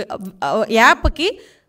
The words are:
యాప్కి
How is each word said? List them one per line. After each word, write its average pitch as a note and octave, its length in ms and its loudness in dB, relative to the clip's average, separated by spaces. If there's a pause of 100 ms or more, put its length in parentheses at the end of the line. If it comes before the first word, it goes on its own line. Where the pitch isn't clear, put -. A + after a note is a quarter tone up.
(720)
యాప్కి C#4+ 680 2 (300)